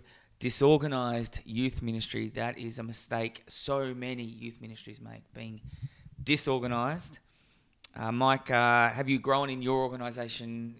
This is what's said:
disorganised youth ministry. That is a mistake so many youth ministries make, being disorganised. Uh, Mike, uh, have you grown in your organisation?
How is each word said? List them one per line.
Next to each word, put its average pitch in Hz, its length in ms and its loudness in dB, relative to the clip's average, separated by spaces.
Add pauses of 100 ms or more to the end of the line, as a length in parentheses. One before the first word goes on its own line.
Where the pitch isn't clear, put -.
(400)
disorganised 127 1080 4
youth 127 360 -2
ministry. 113 480 -4
That 113 280 -4
is 117 220 -6
a 113 40 -6
mistake 113 640 -4
so 135 460 -2
many 123 300 -6
youth 113 380 -12
ministries 110 400 -14
make, 110 220 -16 (100)
being 113 260 -10 (640)
disorganised. 131 960 0 (760)
Uh, 113 160 -4
Mike, 131 400 2
uh, 120 380 6
have 131 200 -4
you 135 100 4
grown 139 300 2
in 127 120 -4
your 131 220 2
organisation? 117 960 -6